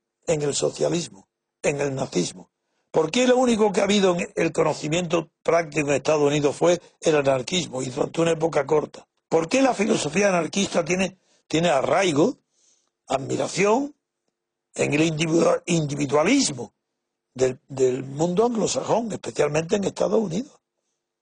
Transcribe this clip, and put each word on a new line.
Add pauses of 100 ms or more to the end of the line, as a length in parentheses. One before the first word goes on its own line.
(260)
en
el
socialismo, (340)
en
el
nazismo? (400)
¿Por
qué
lo
único
que
ha
habido
en
el
conocimiento (120)
práctico
en
Estados
Unidos
fue (220)
el
anarquismo,
y
durante
una
época
corta? (220)
¿Por
qué
la
filosofía
anarquista
tiene, (320)
tiene
arraigo, (680)
admiración (800)
en
el
individua-,
individualismo (600)
del, (100)
del
mundo
anglosajón,
especialmente
en
Estados
Unidos? (680)